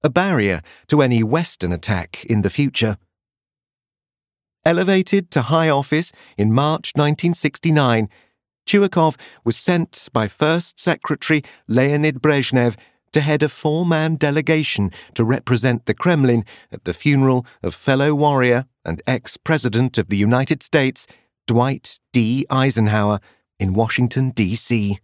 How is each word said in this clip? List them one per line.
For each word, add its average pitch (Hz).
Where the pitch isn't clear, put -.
a 147
barrier 120
to 147
any 123
Western 110
attack 87
in 107
the 95
future. 113
Elevated 190
to 135
high 160
office 151
in 107
March 147
nineteen 151
sixty-nine, 135
Chuikov 185
was 117
sent -
by 110
First 160
Secretary 156
Leonid 139
Brezhnev 127
to 151
head 151
a 151
four-man 160
delegation 147
to 117
represent 120
the 110
Kremlin 131
at -
the 87
funeral 135
of -
fellow 139
warrior 135
and 82
ex-president 123
of 90
the 101
United 123
States, 135
Dwight 123
D. 123
Eisenhower, 107
in 95
Washington, 123
D 104
C. 104